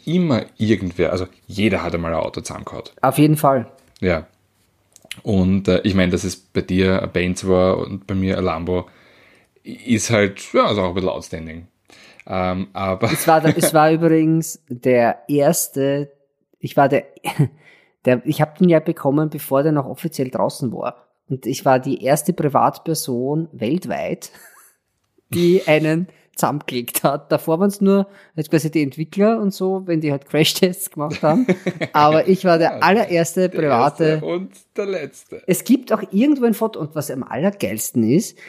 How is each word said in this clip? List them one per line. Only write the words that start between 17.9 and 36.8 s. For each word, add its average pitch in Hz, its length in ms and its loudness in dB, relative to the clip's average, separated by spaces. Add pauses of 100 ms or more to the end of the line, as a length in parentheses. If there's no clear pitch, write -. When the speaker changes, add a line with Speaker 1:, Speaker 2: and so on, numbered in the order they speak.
Speaker 2:
der, 123 200 2
ich 156 160 -2
hab 151 160 -2
den 185 120 4
ja 160 100 6
bekommen, 156 500 -2
bevor 143 320 -2
der 156 100 2
noch 143 140 0
offiziell 131 460 -6
draußen 123 420 -4
war. - 340 -10 (220)
Und 131 160 -6
ich - 180 -4
war 131 160 4
die 135 240 -6
erste 147 300 0
Privatperson 143 1160 -2
weltweit, 113 800 -6 (480)
<laughs> - 540 -20
die 175 340 4
einen 156 400 2 (280)
zusammengelegt 127 680 -4
hat. 147 280 -2
Davor 160 280 0
waren's 202 200 0
nur 196 280 2 (280)
halt 156 140 -8
quasi 156 220 0
die 156 100 0
Entwickler 190 580 0
und 196 140 -2
so, 190 320 -4
wenn 170 160 -2
die 151 100 -2
halt 139 160 -6
Crashtests 170 640 0
gemacht 151 320 -8
haben. 185 240 4 (240)
Speaker 1:
<laughs> - 240 -6
Speaker 2:
Aber 156 340 6
ich 190 160 2
war 175 140 4
der 160 140 2
Speaker 1:
Ja, - 80 -8
Speaker 2:
allererste 180 680 2
Speaker 1:
der 185 100 -6
Speaker 2:
private. 143 460 2
Speaker 1:
erste 156 200 0
und 180 260 -6 (240)
der 202 120 -6
letzte. 160 580 -10
Speaker 2:
Es - 180 0
gibt 247 300 0
auch 214 80 -2 (100)
irgendwo 254 340 2
ein 220 100 2
Foto, 220 240 -4
und 151 160 -8